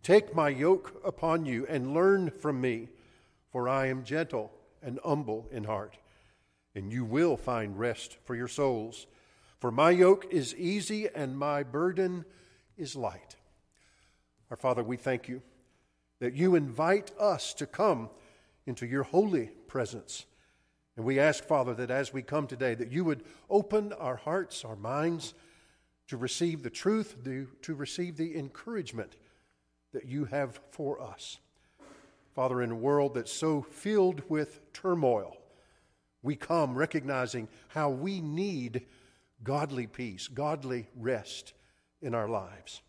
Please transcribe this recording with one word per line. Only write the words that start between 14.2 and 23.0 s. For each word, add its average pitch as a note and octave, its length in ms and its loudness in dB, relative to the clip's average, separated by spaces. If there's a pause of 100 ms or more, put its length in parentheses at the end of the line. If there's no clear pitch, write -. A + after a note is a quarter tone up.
Our A#2 60 -8
Father, B2 260 2
we A#2+ 120 -2
thank B2 320 -2
you B2+ 140 -8 (760)
that B2 160 -2
you F3+ 180 6
invite D#3+ 560 2 (100)
us G3 360 0
to D3 100 -6
come C#3+ 460 0 (560)
into B2 180 -6
your C3+ 160 -2
holy E3+ 460 2 (180)
presence. - 640 -6 (680)
And A2+ 80 -8
we C3+ 160 2
ask, D3 240 4
Father, B2+ 300 2
that A#2+ 160 -4
as C3 240 -2
we C3+ 80 -6
come D3 240 -2
today, B2+ 300 -2
that A#2 160 -6
you E3 140 -2